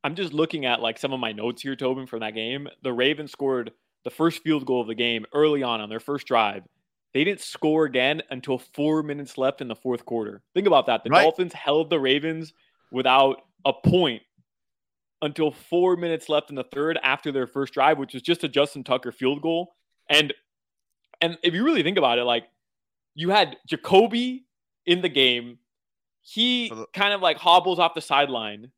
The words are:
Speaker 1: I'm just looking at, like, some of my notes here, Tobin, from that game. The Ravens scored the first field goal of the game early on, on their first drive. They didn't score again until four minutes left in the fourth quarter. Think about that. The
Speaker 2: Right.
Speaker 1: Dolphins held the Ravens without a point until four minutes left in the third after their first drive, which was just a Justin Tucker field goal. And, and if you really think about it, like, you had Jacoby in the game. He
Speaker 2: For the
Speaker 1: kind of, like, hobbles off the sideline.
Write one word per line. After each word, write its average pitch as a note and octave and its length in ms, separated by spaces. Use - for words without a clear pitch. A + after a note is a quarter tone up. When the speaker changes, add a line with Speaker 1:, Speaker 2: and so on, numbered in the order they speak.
Speaker 1:
I'm D3 100
just F3 180
looking D#3 340
at, A#2+ 140
like, A2+ 180
some C#3 140
of C3 60
my A2+ 140
notes A2 300
here, C3+ 120
Tobin, C3 320
from A#2 140
that G#2+ 140
game. B2+ 340
The B2+ 100
Ravens C#3 400
scored B2+ 400
the A#2+ 60
first D#3+ 320
field D3+ 220
goal B2+ 160
of A2 60
the A2+ 80
game A#2 400
early D3 300
on, A#2 160
on G#2 80
their A2 100
first C#3+ 300
drive. G#2 340
They C#3 120
didn't F#3+ 160
score D#3 460
again C3 440
until B2+ 280
four D#3 440
minutes C#3+ 340
left C3+ 240
in C3 80
the A2+ 60
fourth B2 300
quarter. G#2 380
Think G3 140
about C#3+ 180
that. A#2 160
The A#2+ 80
Speaker 2:
Right. F3 120
Speaker 1:
Dolphins E3+ 320
held D3+ 360
the E3+ 80
Ravens D3+ 540
without C3 460
a C#3 80
point D#3+ 500
until D3+ 280
four F3+ 460
minutes E3 320
left D3+ 220
in C#3 60
the B2+ 80
third D#3+ 380
after C#3 300
their C3 160
first C#3 240
drive, D3 260
which C3+ 160
was B2+ 80
just F3 220
a D3+ 40
Justin C#3 360
Tucker B2+ 260
field C#3 320
goal. E3 320
And, D3 240
and E3+ 220
if F3 100
you F#3+ 120
really C#4+ 180
think F#3 160
about B2 200
it, B2 60
like, A#2+ 200
you E3 160
had G3 260
Jacoby A#3 800
in F3 160
the F3+ 80
game. B2 500
He A#3+ 480
Speaker 2:
For A2+ 80
the A2 160
Speaker 1:
kind G3+ 200
of, G3 100
like, D#3+ 160
hobbles F3 420
off E3+ 140
the D#3 80
sideline. B2 760